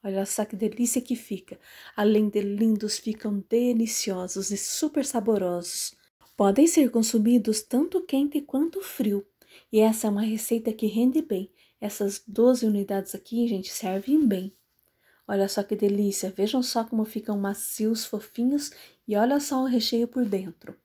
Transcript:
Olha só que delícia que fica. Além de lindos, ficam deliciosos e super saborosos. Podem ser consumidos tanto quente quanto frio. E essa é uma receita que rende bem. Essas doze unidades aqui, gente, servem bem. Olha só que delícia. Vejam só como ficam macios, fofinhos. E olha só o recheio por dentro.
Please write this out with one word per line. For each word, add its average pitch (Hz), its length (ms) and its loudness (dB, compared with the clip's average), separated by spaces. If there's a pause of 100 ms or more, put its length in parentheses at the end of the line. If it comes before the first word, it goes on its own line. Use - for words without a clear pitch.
Olha 196 200 -2
só 208 200 -4
que 208 100 -10
delícia 240 480 -2
que 247 140 -4
fica. - 420 -12 (380)
Além 214 320 4
de 208 120 0
lindos, 208 560 0
ficam 214 520 -4
deliciosos 220 1040 0
e 196 40 -2
super 302 480 -2
saborosos. 196 920 -2 (400)
Podem 208 320 6
ser 277 220 4
consumidos 226 720 2
tanto 349 420 -2
quente 285 380 0
quanto 320 400 -2
frio. 202 460 -2 (460)
E 214 80 6
essa 220 260 4
é 208 40 2
uma 208 120 0
receita 220 500 -2
que 220 140 -4
rende 240 340 2
bem. 196 300 -6 (300)
Essas 202 440 -6
doze 240 400 4
unidades 202 520 -2
aqui, 233 320 -2
gente, 190 240 -4
servem 226 520 0
bem. 196 300 0 (720)
Olha 196 220 0
só 202 160 -2
que 214 100 -4
delícia. 202 600 0
Vejam 220 280 0
só 240 220 -2
como 220 200 -2
ficam 214 320 -6
macios, 214 680 -4
fofinhos. 254 680 -2 (380)
E 208 80 0
olha 254 240 2
só 269 200 -2
o 262 60 0
recheio 240 400 0
por 240 180 -2
dentro. 190 600 -6